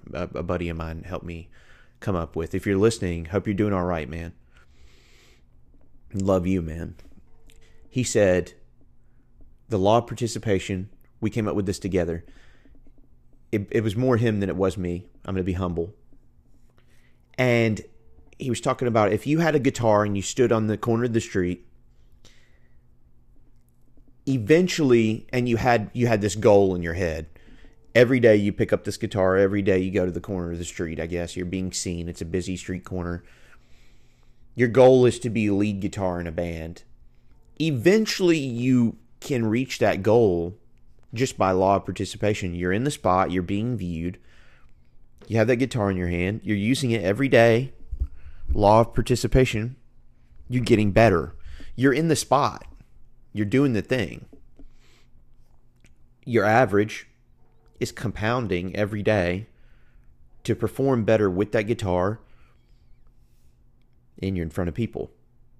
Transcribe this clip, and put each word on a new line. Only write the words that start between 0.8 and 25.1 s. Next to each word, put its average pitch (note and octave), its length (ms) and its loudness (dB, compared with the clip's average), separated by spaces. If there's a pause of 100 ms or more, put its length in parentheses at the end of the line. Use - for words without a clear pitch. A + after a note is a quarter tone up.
helped E2+ 200 -10
me E2+ 240 -14 (520)
come G2 160 -4
up E2 200 -6
with. E2 180 -4
If F#2 120 -6
you're G2 100 2
listening, F2+ 500 0
hope F#2 200 -4
you're G#2+ 80 -2
doing G#2 180 0
all F#2 120 -2
right, E2 240 -4
man. E2 240 -12 (1800)
Love F#2+ 340 0
you, F#2+ 160 0
man. E2 340 -10 (920)
He B2+ 140 -4
said, F#2 520 2 (1120)
"The G#2+ 100 0
law G#2 200 4
of A#2 80 -2
participation, G#2 840 -4 (320)
we A2 100 -2
came G#2+ 160 -2
up D#2 80 -2
with G2 120 -2
this G2 120 -4
together." E2+ 460 -4 (1300)
It, G#2 200 -2
it A#2 120 0
was G#2 140 -4
more B2+ 200 2
him A2 240 0
than G2 80 -2
it E2 80 -4
was F#2 200 0
me. F2+ 300 -6 (180)
I'm F#2+ 100 -8
gonna F#2 100 -2
be F#2 100 -4
humble. F2 400 -4 (1400)
And A#2 440 2 (580)
he C3+ 120 -6
was A2+ 100 -4
talking B2+ 280 -2
about G#2+ 240 4
if G#2+ 140 -2
you D3+ 120 2
had D#3+ 160 2
a D3 60 0
guitar A2+ 440 2
and G2+ 120 -2
you G2 60 -4
stood A#2+ 300 0
on A2 140 2
the G#2+ 100 0
corner A#2 280 0
of A#2+ 80 -2
the A2+ 80 0
street, F2+ 460 -4 (2500)
eventually, B2+ 1040 2